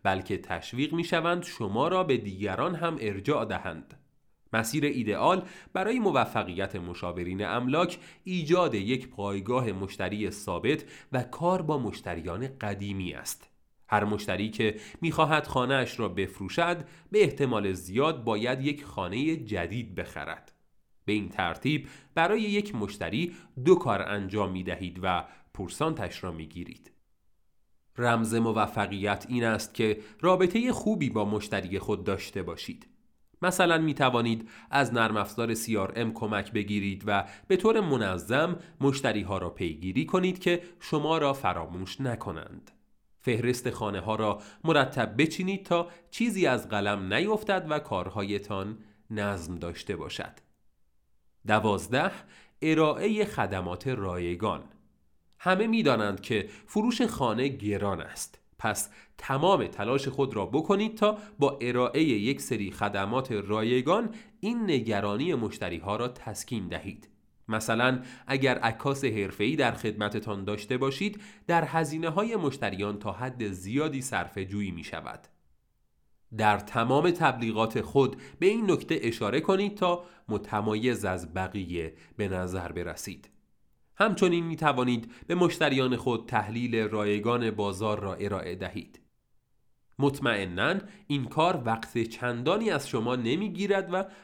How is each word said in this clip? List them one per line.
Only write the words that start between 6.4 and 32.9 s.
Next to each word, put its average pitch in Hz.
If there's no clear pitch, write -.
مشاورین 90
املاک، 131
ایجاد 170
یک 120
پایگاه 101
مشتری 95
ثابت 110
و 127
کار 180
با 151
مشتریان 95
قدیمی 101
است. -
هر 104
مشتری 104
که 107
می‌خواهد 156
خانه‌اش 127
را 110
بفروشد، 98
به 208
احتمال 120
زیاد 113
باید 117
یک 143
خانهٔ 120
جدید 104
بخرد. 82
به 104
این 101
ترتیب 127
برای 175
یک 202
مشتری 104
دو 180
کار 113
انجام 98
می‌دهید 92
و 90
پورسانتش 107
را 92
می‌گیرید. 80
رمز 113
موفقیت 104
این 120
است 110
که 107
رابطهٔ 185
خوبی 185
با 107
مشتری 98
خود 95
داشته 95
باشید. -